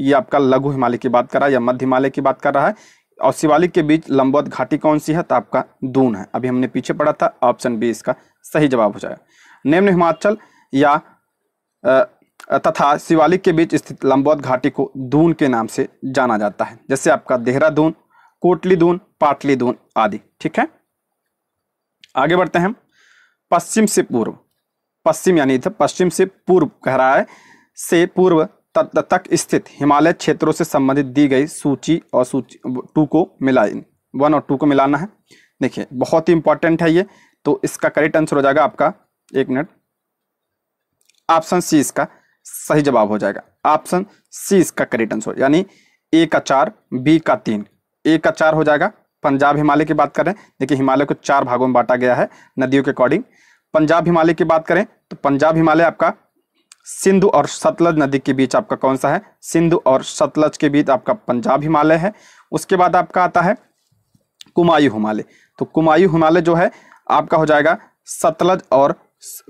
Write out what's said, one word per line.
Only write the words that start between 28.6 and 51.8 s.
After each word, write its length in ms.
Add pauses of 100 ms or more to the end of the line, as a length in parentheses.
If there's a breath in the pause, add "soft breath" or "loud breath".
तट 220
तक 240 (100)
स्थित 360
हिमालय 440
क्षेत्रों 380
से 120
संबंधित 420
दी 220
गई 200
सूची 560 (100)
और 120
सूची 420
टू 380
को 360
मिला, 240 (500)
वन 180
और 140
टू 100
को 80
मिलाना 320
है। 120 (520 soft breath)
देखिए, 320
बहुत 360
ही 40
इंपॉर्टेंट 480
है 100
ये, 140 (400 soft breath)
तो 180
इसका 260
करेक्ट 280
आंसर 180
हो 60
जाएगा 220
आपका, 300 (420)
एक 140
मिनट, 180 (1600)
ऑप्शन 300
सी 200
इसका 280 (360 soft breath)
सही 380
जवाब 260
हो 100
जाएगा। 240 (240)
ऑप्शन 400 (260 soft breath)
सी 260
इसका 280
करेक्ट 280
आंसर, 260
यानी 260 (480 soft breath)
ए 120
का 140
चार, 320 (220)
बी 260
का 160
तीन, 300 (400)
ए 120
का 140
चार 220
हो 100
जाएगा। 280 (320)
पंजाब 340
हिमालय 280
की 80
बात 220
करें, 180 (260 loud breath)
देखिए 180
हिमालय 280
को 80
चार 300
भागों 240
में 60
बांटा 220